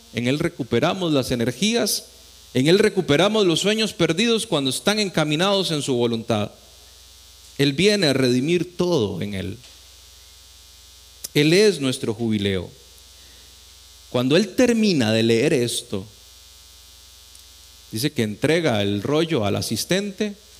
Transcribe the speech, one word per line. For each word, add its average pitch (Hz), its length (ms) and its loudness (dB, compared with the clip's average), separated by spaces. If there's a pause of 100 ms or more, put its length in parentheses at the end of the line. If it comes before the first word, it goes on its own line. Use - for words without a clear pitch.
(140)
en 120 140 -4
Él 143 100 0
recuperamos 165 760 -2
las 135 200 0
energías, 202 720 -2 (500)
en 131 140 2
Él 185 100 6
recuperamos 202 680 2
los 165 140 2
sueños 214 340 -2
perdidos 196 540 0
cuando 139 240 -2
están 208 300 -2
encaminados 175 720 0
en 147 100 -2
su 131 120 -2
voluntad. 113 580 -2 (1040)
Él 143 140 2
viene 196 340 2
a 151 60 4
redimir 131 640 0
todo 127 440 -2
en 101 140 -6
Él. 95 240 -8 (1800)
Él 151 180 4
es 190 280 4
nuestro 123 340 -2
jubileo. 101 560 -2 (1400)
Cuando 131 280 0
Él 208 180 0
termina 208 580 2
de 113 120 2
leer 117 280 2
esto, 113 540 -4 (1800)
dice 113 220 -4
que 120 100 0
entrega 127 580 0
el 101 220 -2
rollo 151 420 -2
al 101 120 0
asistente, 196 800 -4 (240)